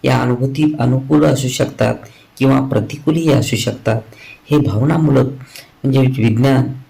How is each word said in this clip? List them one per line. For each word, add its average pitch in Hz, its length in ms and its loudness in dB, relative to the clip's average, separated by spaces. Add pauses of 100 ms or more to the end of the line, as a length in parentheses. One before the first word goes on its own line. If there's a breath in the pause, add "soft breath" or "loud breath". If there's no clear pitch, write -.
या 127 180 2
अनुभूती 135 580 0
अनुकूल 131 440 2
असू 131 240 0
शकतात 117 460 -2 (440 loud breath)
किंवा 135 220 4
प्रतिकूलही 156 720 -2
असू 120 240 0
शकतात. 113 440 -4 (500 loud breath)
हे 147 80 4
भावनामूलक 135 680 2 (580 loud breath)
म्हणजे 135 160 2
विज्ञान 123 720 2 (160)